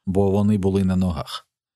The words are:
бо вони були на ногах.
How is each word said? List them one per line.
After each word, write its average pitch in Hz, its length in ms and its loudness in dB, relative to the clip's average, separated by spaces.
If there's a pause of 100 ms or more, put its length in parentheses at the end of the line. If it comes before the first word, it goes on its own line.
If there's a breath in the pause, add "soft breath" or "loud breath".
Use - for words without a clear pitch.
бо 98 240 0
вони 104 280 2
були 95 260 0
на 92 120 0
ногах. - 520 -4 (280)